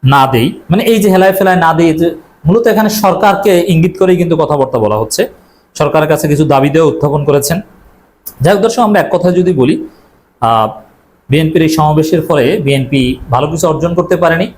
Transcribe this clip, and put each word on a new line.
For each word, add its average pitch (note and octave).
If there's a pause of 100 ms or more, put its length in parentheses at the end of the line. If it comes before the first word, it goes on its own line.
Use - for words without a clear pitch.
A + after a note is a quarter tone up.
না C#3
দেই। A#2+ (220)
মানে F#3
এই A3+
যে G#3
হেলায় F#3
ফেলায় F#3+
না D#3+
দেই, E3
যে E3 (380)
মূলত G#3
এখানে G#3+
সরকারকে G3 (140)
ইঙ্গিত E3+
করেই F#3
কিন্তু E3
কথাবার্তা C#3
বলা G#2+
হচ্ছে, - (540)
সরকারের D3+
কাছে D3+
কিছু D3
দাবি E3
দেওয়া D#3+
উত্থাপন D3
করেছেন। C#3+ (840)
যাই D#3+
হোক G3
দর্শক, A#3
আমরা G#3
এক D3+
কথায় F3+
যদি F3+
বলি, C3+ (680)
আহ, A2+ (640)
বিএনপির D#3
এই D#3
সমাবেশের D#3
পরে D3 (200)
বিএনপি C3+ (280)
ভালো B2+
কিছু D#3+
অর্জন D#3+
করতে F3
পারেনি E3+ (100)